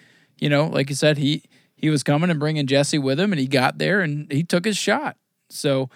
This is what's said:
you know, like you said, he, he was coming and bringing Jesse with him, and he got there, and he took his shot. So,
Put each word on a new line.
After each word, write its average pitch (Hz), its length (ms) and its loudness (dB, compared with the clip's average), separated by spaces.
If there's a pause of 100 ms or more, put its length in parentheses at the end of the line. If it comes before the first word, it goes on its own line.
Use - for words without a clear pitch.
(400)
you 147 100 -2
know, 147 160 2
like 139 240 -2
you 143 60 -6
said, 151 240 2
he, 151 240 -2 (320)
he 156 160 0
was 147 100 0
coming 160 300 2
and 156 80 0
bringing 151 260 -2
Jesse 139 320 2
with 135 220 0
him, 202 120 0
and 156 80 0
he 131 60 0
got 135 320 2
there, 160 240 0
and 147 300 -4
he 143 120 0
took 175 220 -2
his 214 100 0
shot. 247 400 -2 (360)
So, 135 440 -2